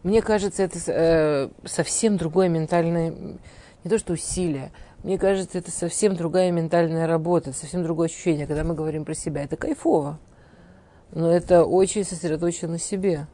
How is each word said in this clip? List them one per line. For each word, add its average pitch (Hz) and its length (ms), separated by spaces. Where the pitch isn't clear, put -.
мне 214 180
кажется, 202 420
это 175 160
с-, - 120
э, 156 580
совсем 202 520
другое 175 320
ментальное, 165 640
не 175 60
то 220 80
что - 160
усилие, 156 580
мне 190 140
кажется, 190 400
это 170 140
совсем 185 440
другая 170 360
ментальная 165 560
работа, 165 460
совсем 170 300
другое 165 240
ощущение, 151 380
когда 151 180
мы 165 120
говорим 156 280
про 156 120
себя. 147 280
Это 165 140
кайфово, 160 640
но 165 200
это 170 340
очень 190 380
сосредоточено 170 680
на 170 60
себе. 180 540